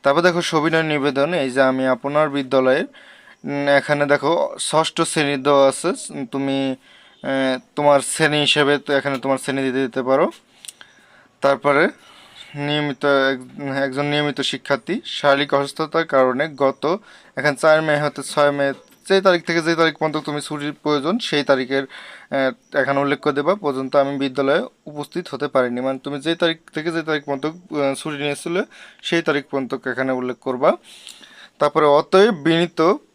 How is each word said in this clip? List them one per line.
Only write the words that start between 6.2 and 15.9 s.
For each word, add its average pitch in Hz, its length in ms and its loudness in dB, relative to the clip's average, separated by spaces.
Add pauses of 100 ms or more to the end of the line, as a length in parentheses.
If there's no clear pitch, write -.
তুমি, 135 460 -4 (460)
আহ, 135 360 -2 (180)
তোমার 147 240 6
শ্রেণী 151 400 0
হিসেবে 143 380 2
তো 143 140 -4
এখানে 139 260 0
তোমার 135 200 0
শ্রেণী 135 240 -4
দিতে, 131 240 0
দিতে 127 160 -4
পারো। 135 280 2 (1080)
তারপরে 143 480 2 (680)
নিয়মিত 147 500 -4
এক-, 135 680 0 (120)
একজন 135 200 -2
নিয়মিত 147 360 -2
শিক্ষার্থী, 139 640 -4
শারীরিক 143 500 0
অসুস্থতার 151 520 -2